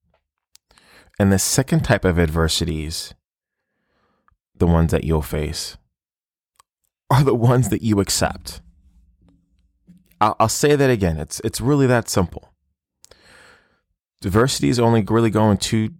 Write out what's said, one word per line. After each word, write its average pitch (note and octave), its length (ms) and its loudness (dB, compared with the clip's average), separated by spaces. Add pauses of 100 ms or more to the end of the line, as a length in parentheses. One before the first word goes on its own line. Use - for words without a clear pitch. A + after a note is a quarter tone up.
(1200)
And G2 140 2
the G2 60 2
second C#3 460 0
type G#2 200 0
of F2 140 2
adversities, D#2 960 -4 (1400)
the - 120 0
ones E2 260 2
that D2+ 120 -2
you'll D#2 180 -2
face, D2+ 540 -10 (1300)
are C3 120 4
the C3 120 2
ones B2 340 2
that - 140 -4
you G#2+ 180 2
accept. - 600 -6 (1600)
I'll, G#2+ 180 0
I'll A2+ 100 2
say D3 280 2
that C#3 140 2
again. F#2+ 280 0
It's, - 260 -10
it's A2 160 -6
really C#3 260 2
that A#2+ 220 0
simple. - 440 -4 (1700)
Diversity A#2 480 0
is B2+ 100 0
only A#2 240 4
really A2 280 0
go G#2+ 200 2
in G2 60 4
two A2 440 -4